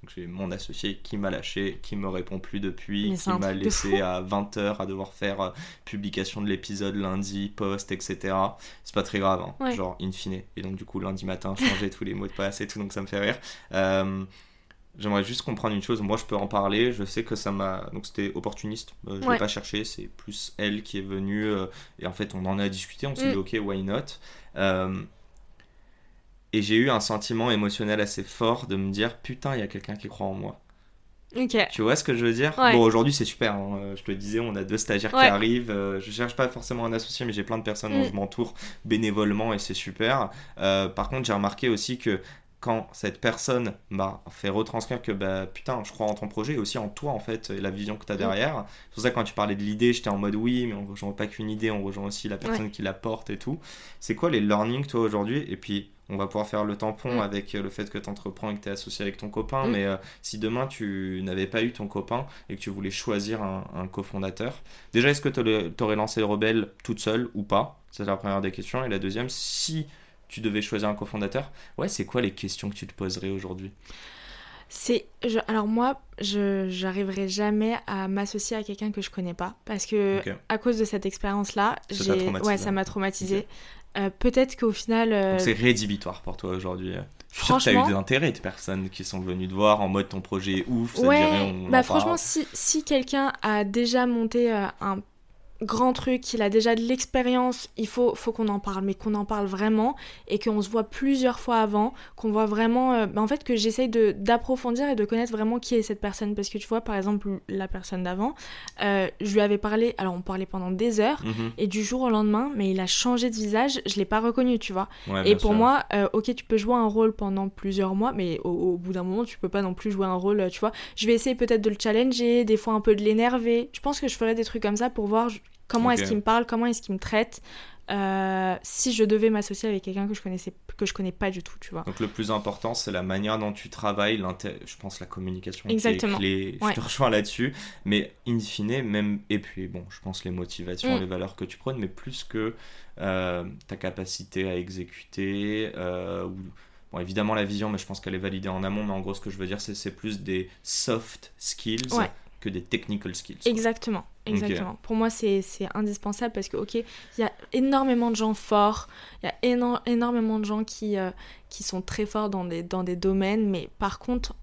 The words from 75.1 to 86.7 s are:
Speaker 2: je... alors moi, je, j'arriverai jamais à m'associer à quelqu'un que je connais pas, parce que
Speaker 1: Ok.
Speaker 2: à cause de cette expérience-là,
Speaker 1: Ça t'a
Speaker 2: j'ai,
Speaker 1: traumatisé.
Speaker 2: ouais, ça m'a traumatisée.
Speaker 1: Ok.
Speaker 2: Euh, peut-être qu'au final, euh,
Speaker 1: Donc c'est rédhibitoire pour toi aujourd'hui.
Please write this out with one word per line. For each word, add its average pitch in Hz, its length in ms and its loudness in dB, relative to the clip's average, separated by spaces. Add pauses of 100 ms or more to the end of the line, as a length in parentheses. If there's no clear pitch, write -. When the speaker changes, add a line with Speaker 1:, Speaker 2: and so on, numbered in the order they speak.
Speaker 2:
je... 220 220 2
alors 220 180 2
moi, 240 340 2 (200)
je, 196 480 0
j'arriverai 190 600 -2
jamais 208 460 2 (140)
à 190 180 -2
m'associer 202 500 -2
à 214 60 -4
quelqu'un 208 300 -4
que 202 100 -4
je - 80 -8
connais 180 240 -6
pas, 180 300 -6
parce 208 200 -4
que 196 360 2
Speaker 1:
Ok. - 120 -4 (160)
Speaker 2:
à 214 100 0
cause 233 200 2
de 220 60 4
cette 196 220 -2
expérience-là, 202 720 0 (140)
Speaker 1:
Ça 196 140 -2
t'a 190 100 4
Speaker 2:
j'ai, 190 80 4
Speaker 1:
traumatisé. 190 300 2
Speaker 2:
ouais, 196 40 4
ça 196 140 -2
m'a 196 140 2
traumatisée. 190 540 -2
Speaker 1:
Ok. 214 80 -4 (520)
Speaker 2:
Euh, 196 180 0
peut-être 254 400 4
qu'au 226 140 2
final, 226 420 2
euh, 196 200 4
Speaker 1:
Donc 185 80 4
c'est 147 120 4
rédhibitoire 107 720 2
pour 92 140 -6
toi 92 160 -4
aujourd'hui. 92 400 -4 (400)